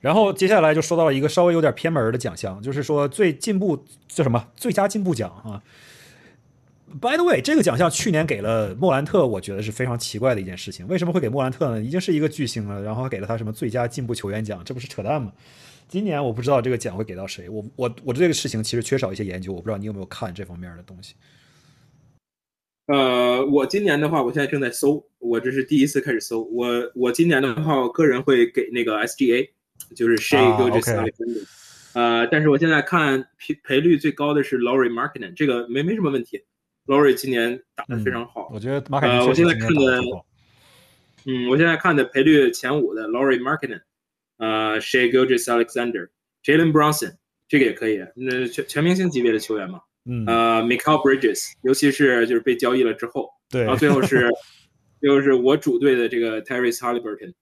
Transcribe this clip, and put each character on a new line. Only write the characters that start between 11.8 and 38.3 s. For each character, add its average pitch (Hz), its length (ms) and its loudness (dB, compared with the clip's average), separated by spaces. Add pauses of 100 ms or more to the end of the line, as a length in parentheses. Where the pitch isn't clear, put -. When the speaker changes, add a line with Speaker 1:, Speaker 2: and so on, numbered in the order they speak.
Speaker 1:
已 117 60 -6
经 175 120 -4
是 185 120 -2
一 151 80 2
个 151 80 0
巨 151 180 -4
星 107 220 -6
了， 101 120 -8
然 107 140 -8
后 123 80 -6
还 131 60 -6
给 113 100 -6
了 101 80 -8
他 117 100 -4
什 113 60 -6
么 107 80 -6
最 113 180 -6
佳 120 200 -2
进 123 180 -8
步 117 80 -4
球 101 160 -8
员 107 140 -6
奖， 101 200 -10
这 - 80 -12
不 127 60 -10
是 117 80 -14
扯 - 160 -12
淡 139 180 -2
吗？ 104 120 -10 (560)
今 196 160 -6
年 147 200 -4
我 120 80 -2
不 113 80 -6
知 120 80 -4
道 135 140 2
这 127 80 -2
个 120 80 -2
奖 90 180 -8
会 107 60 -6
给 104 140 -10
到 95 100 -12
谁， 90 220 -16
我， 107 160 -10 (100)
我， 123 180 -6 (120)
我 131 80 -4
对 127 80 -4
这 175 80 4
个 160 40 2
事 - 160 -4
情 110 140 -4
其 117 140 -6
实 117 80 -2
缺 135 120 -2
少 98 160 -4
一 95 40 -10
些 107 80 -6
研 92 180 -10
究， 95 100 -10
我 87 80 -10
不 87 40 -20
知 107 80 -6
道 104 40 -6
你 101 100 -10
有 107 60 -8
没 101 60 -12
有 92 80 -12
看 107 260 -12
这 95 120 -12
方 90 120 -16
面 87 200 -16
的 87 80 -20
东 92 180 -20
西。 - 140 -20 (1700)
Speaker 2:
呃， 127 600 2
我 139 200 2
今 202 160 -2
年 151 180 2
的 151 80 0
话， 156 140 0
我 120 100 -2
现 151 80 -2
在 139 60 0
正 139 140 -4
在 123 100 -2
搜， 143 340 0 (140)
我 117 220 -2
这 127 100 -4
是 135 140 -2
第 147 140 0
一 135 60 4
次 143 160 -2
开 131 120 -6
始 113 80 -2
搜。 113 240 -6
我， 120 500 -4
我 123 160 0
今 165 160 2
年 143 160 2
的 131 140 0
话， 151 240 0
我 123 80 0
个 160 180 2
人 131 160 2
会 120 260 4
给 - 240 -4
那 120 120 -2
个 110 140 -2
S 113 180 -4
G 120 180 2
A， 131 160 -2 (460)
就 117 120 0
是 113 80 4
Shai 131 220 2
Speaker 1:
啊， 123 180 6
Speaker 2:
Gilgeous-Alexander。 113 840 -2
Speaker 1:
OK。 98 60 -16 (480)
Speaker 2:
呃， 117 340 2
但 156 120 2
是 151 80 2
我 139 80 6
现 160 140 2
在 151 100 4
看 143 400 0 (180)
赔， - 160 -8 (100)
赔 139 160 2
率 165 180 4
最 151 140 -2
高 147 200 -2
的 143 100 2
是 135 160 -2
Lauri 123 300 2
Markkanen， 117 460 -6
这 151 140 0
个 120 200 -2
没， 131 140 -2
没 185 140 0
什 214 40 -4
么 156 100 0
问 131 120 -2
题。 - 220 -12 (420)
Lauri 139 280 6
今 131 140 -4
年 120 320 -2 (140)
打 - 120 -12
得 120 120 -6
非 110 140 -2
常 117 120 -6
好。 - 280 -12